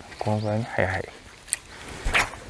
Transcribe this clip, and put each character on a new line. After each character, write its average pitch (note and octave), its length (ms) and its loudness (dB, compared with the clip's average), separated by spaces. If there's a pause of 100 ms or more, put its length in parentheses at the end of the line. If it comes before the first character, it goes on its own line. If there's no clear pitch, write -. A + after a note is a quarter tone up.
(180)
こ G#2+ 140 4
の G#2+ 80 6
ぐ G#2+ 60 2
ら G#2 100 4
い - 20 4
ね。 A#2+ 120 0
は - 120 4
い - 40 6
は G2 120 2
い。 - 100 -4 (1400)